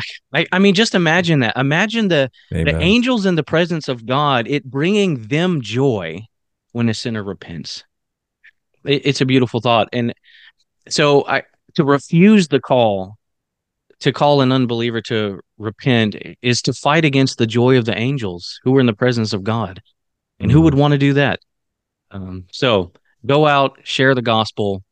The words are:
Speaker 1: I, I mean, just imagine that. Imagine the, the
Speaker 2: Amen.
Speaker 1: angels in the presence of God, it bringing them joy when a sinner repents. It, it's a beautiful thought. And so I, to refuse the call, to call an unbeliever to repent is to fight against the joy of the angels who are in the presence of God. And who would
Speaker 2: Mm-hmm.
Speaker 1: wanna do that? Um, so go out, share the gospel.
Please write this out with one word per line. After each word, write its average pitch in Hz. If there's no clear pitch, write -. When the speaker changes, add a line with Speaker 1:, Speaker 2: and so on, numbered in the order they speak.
Speaker 1:
I, 160
I 180
mean, 196
just 220
imagine 170
that. 117
Imagine 190
the, 143
the -
Speaker 2:
Amen. 151
Speaker 1:
angels 226
in 185
the 156
presence 165
of 120
God, 127
it 143
bringing 147
them 160
joy 107
when 120
a 110
sinner 110
repents. 85
It, 143
it's 139
a 143
beautiful 127
thought. 117
And 120
so 147
I, 131
to 165
refuse 165
the 139
call, 107
to 139
call 147
an 127
unbeliever 117
to 104
repent 110
is 123
to -
fight 147
against 135
the 117
joy 120
of 113
the 107
angels 110
who 131
are -
in 131
the 117
presence 117
of 95
God. 104
And 107
who 151
would 160
Speaker 2:
Mm-hmm. 135
Speaker 1:
wanna 147
do 139
that? 135
Um, 92
so 104
go 147
out, 139
share 135
the 123
gospel. 110